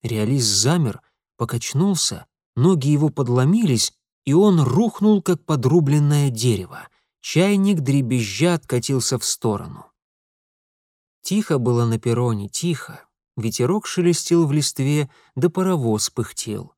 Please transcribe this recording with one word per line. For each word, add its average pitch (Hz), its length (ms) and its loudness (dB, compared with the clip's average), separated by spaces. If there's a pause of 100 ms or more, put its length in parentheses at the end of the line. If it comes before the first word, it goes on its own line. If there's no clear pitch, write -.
Реалист 117 440 -2
замер, 113 560 0 (340)
покачнулся, 135 880 -2 (300)
ноги 143 320 2
его 151 220 2
подломились, 131 800 0 (320)
и 135 80 -2
он 180 280 4
рухнул, 208 640 2
как 180 220 -2
подрубленное 147 880 2
дерево. 110 580 -2 (320)
Чайник 196 600 2
дребезжа 127 720 0
откатился 131 640 -2
в - 60 -8
сторону. - 600 -6 (1400)
Тихо 190 360 -2
было 120 260 0
на 113 140 0
перроне, 113 500 -2
тихо. - 580 -6 (300)
Ветерок 123 500 -2
шелестел 170 600 0
в 139 60 -2
листве, 147 580 -2 (240)
да 165 160 0
паровоз 151 600 -2
пыхтел. - 680 -10